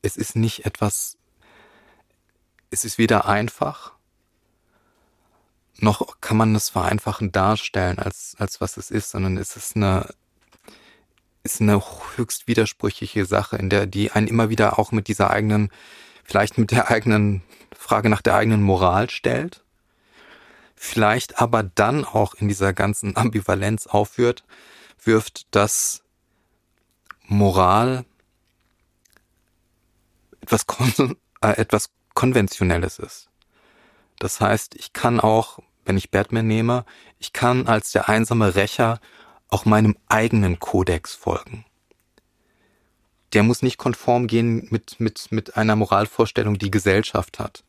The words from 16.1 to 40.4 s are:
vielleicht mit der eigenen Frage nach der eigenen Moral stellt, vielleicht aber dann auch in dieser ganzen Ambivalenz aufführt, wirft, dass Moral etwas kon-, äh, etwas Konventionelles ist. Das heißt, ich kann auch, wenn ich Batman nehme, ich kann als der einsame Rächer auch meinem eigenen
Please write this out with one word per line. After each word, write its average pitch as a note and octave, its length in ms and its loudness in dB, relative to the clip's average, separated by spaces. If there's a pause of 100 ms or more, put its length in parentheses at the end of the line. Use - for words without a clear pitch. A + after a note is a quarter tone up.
vielleicht - 340 0
mit A2 140 0
der A#2 180 2
eigenen G#2+ 540 2 (340)
Frage A2 320 0
nach G#2+ 120 2
der - 140 2
eigenen G#2+ 280 2
Moral F#2+ 460 2
stellt, B2+ 540 -4 (1120)
vielleicht - 640 -2
aber A#2 220 2
dann G#2+ 420 0
auch G#2+ 300 0
in G#2+ 140 -4
dieser G2 260 0
ganzen G2+ 420 -4
Ambivalenz G#2 720 -2
aufführt, A#2+ 580 0 (600)
wirft, - 480 0
dass - 500 0 (1300)
Moral G2+ 800 2 (2250)
etwas - 240 -2
kon-, B2+ 500 -2 (260)
äh, G#2+ 160 2
etwas - 340 0 (240)
Konventionelles G2 840 0
ist. - 320 -16 (880)
Das - 240 -6
heißt, G#2+ 340 0
ich - 180 -18
kann A#2+ 260 2
auch, A2 400 2 (260)
wenn F#2+ 120 0
ich - 120 -4
Batman A2 380 0
nehme, A2+ 380 0 (340)
ich - 140 -14
kann B2+ 340 0
als A2 240 0
der - 180 0
einsame A2 460 2
Rächer A2+ 440 0 (500)
auch - 160 -2
meinem G#2+ 300 4 (120)
eigenen G#2+ 520 2